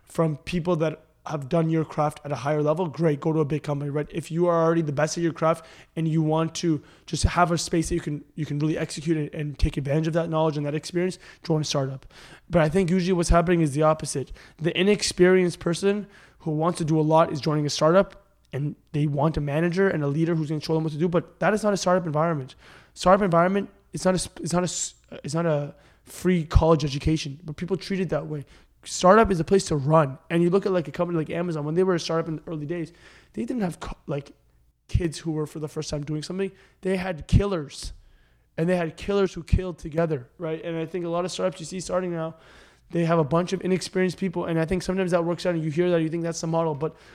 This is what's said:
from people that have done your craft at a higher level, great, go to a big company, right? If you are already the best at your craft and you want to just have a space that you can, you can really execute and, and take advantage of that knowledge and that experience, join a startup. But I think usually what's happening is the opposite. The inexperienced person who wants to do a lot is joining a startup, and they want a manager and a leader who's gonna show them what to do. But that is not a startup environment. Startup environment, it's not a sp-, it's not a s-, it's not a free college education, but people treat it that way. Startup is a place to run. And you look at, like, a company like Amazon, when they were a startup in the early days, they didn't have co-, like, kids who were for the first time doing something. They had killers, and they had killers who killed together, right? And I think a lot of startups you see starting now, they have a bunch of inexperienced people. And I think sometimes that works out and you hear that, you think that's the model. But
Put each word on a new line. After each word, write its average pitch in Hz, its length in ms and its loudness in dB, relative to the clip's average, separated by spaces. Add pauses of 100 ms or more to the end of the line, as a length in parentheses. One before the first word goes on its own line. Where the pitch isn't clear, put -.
from 160 320 0
people 175 400 -2
that 156 280 -2 (220)
have 143 240 -6
done 165 180 2
your 160 160 0
craft 151 400 -2
at 143 80 -8
a 147 40 -4
higher 147 260 -2
level, 156 260 0
great, 147 320 0
go 160 140 0
to 156 60 2
a 156 40 2
big 147 180 -4
company, 143 280 -6
right? 147 200 -4
If - 200 -8
you 170 160 0
are 170 180 4
already 165 160 4
the 151 120 0
best 151 260 -2
at 170 40 -2
your 165 120 2
craft 165 320 0 (280)
and 165 140 -2
you 160 140 2
want 160 340 0
to 160 240 0 (240)
just - 200 -2
have 175 280 4
a 165 60 2
space 160 320 -2
that 175 60 0
you 165 40 -2
can, 147 240 -6 (100)
you 151 120 -6
can 147 120 -4
really 156 200 0
execute 160 400 -2
and, 147 160 -6
and 147 240 -8
take 165 180 0
advantage 147 300 0
of 160 80 0
that 170 160 0
knowledge 156 260 2
and 147 80 -2
that 147 100 -2
experience, 175 440 -2 (240)
join 156 180 0
a 151 40 -2
startup. 135 420 -4 (420)
But 175 140 4
I 151 80 2
think 180 180 2
usually 185 240 2
what's 170 160 2
happening 170 320 4
is 151 140 2
the 147 80 0
opposite. 156 500 0 (260)
The 160 200 -2
inexperienced 185 800 4
person 196 480 -2 (320)
who 160 140 -6
wants 160 260 0
to 170 80 -2
do 156 120 2
a 156 40 4
lot 160 280 4
is 147 120 -6
joining 151 240 0
a 143 40 -2
startup, 175 540 2 (300)
and 139 200 -4 (180)
they 151 140 2
want 147 300 0
a 151 60 -2
manager 165 440 0
and 165 160 0
a 143 60 0
leader 160 260 0
who's 156 140 -2
gonna 151 140 -4
show - 100 -4
them 160 120 0
what 156 100 -4
to 147 40 -6
do. 175 100 2
But 170 320 -2
that 175 120 2
is 208 100 0
not 208 120 2
a - 20 2
startup 180 300 2
environment. 151 480 -2 (400)
Startup 196 280 4
environment, 185 460 2 (240)
it's - 140 -4
not 185 80 4
a 175 100 0
sp-, - 160 -14
it's 165 140 -4
not 175 80 2
a - 20 0
s-, - 300 -6 (280)
it's 139 120 -6
not 170 100 0
a 147 300 -2 (300)
free 180 400 0
college 160 420 4
education, 147 580 -4
but 156 120 -12
people 180 200 -4
treat 190 240 -4
it 180 80 -2
that 156 200 -4
way. 147 180 -10 (380)
Startup 202 460 6
is 180 100 2
a 165 40 -2
place 196 220 2
to 160 100 -2
run. 143 400 4 (140)
And 170 120 2
you 175 80 4
look 190 140 2
at, 202 80 0
like, 180 140 0
a 147 60 -10
company 175 260 -2
like 156 120 -2
Amazon, 165 340 -4
when 151 100 -4
they 175 80 4
were 185 140 2
a 160 40 -2
startup 160 280 -2
in 156 80 -6
the 147 100 -12
early 156 180 -8
days, 160 280 -8 (400)
they 214 120 -6
didn't 247 180 -4
have 175 180 -4
co-, - 160 -10 (100)
like, 143 240 -6 (560)
kids 170 320 -2
who 165 140 -6
were 151 140 -4
for 156 120 -14
the 151 100 -8
first 151 220 -10
time 147 140 -6
doing 151 180 -6
something. 190 300 -6 (300)
They 190 140 -2
had 180 300 -6
killers, 185 640 0 (640)
and 165 120 0
they 185 80 2
had 170 200 -4
killers 202 380 -2
who 175 80 -10
killed 185 360 0
together, 156 500 -2 (100)
right? 160 260 -6
And 165 140 -4
I 160 80 -4
think 170 180 -6
a 170 40 -4
lot 170 160 -2
of - 80 -6
startups 185 260 -2
you 160 80 -12
see 185 140 -10
starting 180 320 -2
now, 160 240 -6 (560)
they 170 120 0
have 165 140 4
a 160 60 4
bunch 170 280 0
of 180 100 -2
inexperienced 185 540 0
people. 180 300 -4
And 165 140 0
I 165 40 0
think 170 200 -2
sometimes 185 260 -2
that 175 140 2
works 170 200 -2
out 180 120 0
and 160 80 -2
you 160 80 -2
hear 175 180 2
that, 170 100 4
you 160 80 0
think 165 140 -4
that's 165 180 -6
the 170 60 -6
model. 165 300 0
But 156 180 -4 (200)